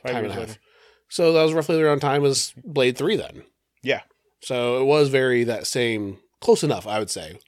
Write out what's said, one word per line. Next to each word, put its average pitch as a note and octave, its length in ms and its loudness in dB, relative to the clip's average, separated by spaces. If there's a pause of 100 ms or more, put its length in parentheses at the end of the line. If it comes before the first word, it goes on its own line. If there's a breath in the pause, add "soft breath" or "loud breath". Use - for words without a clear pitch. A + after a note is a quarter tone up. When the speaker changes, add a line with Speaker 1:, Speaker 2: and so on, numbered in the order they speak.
Speaker 1:
five B2+ 120 -6
Speaker 2:
time A#2 100 -4
Speaker 1:
years G#2 80 -6
Speaker 2:
and - 0 -
a F#2+ 120 -8
half. G#2+ 80 -12
Speaker 1:
later. G#2+ 80 -20 (500 soft breath)
Speaker 2:
So E3 240 2
that D#3+ 100 4
was D#3 100 4
roughly D#3+ 280 0
around D3 180 2
time C#3+ 240 0
as C#3 300 0 (100)
Blade C3 340 0
three F3 200 -2
then. - 260 -12 (400)
Speaker 1:
Yeah. B2 160 -2 (420)
Speaker 2:
So B2 400 -2
it C3+ 40 0
was D3 240 4
very C3 340 2
that A2+ 240 -4
same, A2 520 -4 (200)
close - 240 2
enough, G#2+ 240 -2
I G#2+ 120 -4
would G#2 100 -6
say. D#2+ 280 -12 (100)